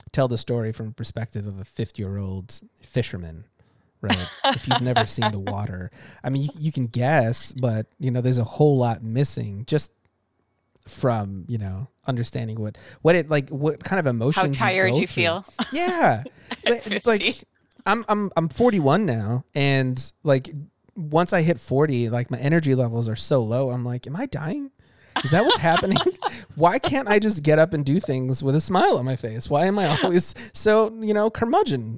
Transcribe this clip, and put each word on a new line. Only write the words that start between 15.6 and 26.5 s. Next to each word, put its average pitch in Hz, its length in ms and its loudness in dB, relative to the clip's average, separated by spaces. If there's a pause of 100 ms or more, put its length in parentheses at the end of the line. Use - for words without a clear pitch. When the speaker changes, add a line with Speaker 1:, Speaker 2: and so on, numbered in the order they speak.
Speaker 1:
Yeah. 294 520 0 (420)
Speaker 2:
At - 60 2
Speaker 1:
Li-, 233 80 0
Speaker 2:
fifty. 214 280 -4
Speaker 1:
like, 214 360 0 (420)
I'm, 220 220 0
I'm, 208 280 0
I'm 165 140 2
forty-one 143 560 4
now, 117 380 -2 (100)
and, 135 580 0 (100)
like, 135 280 2 (460)
once 165 360 0
I 185 100 4
hit 160 180 2
forty, 131 500 0
like, 120 200 -2
my - 80 -4
energy 143 360 2
levels 117 340 0
are 110 80 -4
so 139 240 2
low. 120 300 0
I'm 123 160 -4
like, 123 200 -6
"Am 135 100 -10
I 240 100 -6
dying? 269 440 -8 (540)
Is 131 60 0
that 175 140 4
what's 453 140 4
happening? 170 380 2 (300)
Speaker 2:
<laughs> - 300 -12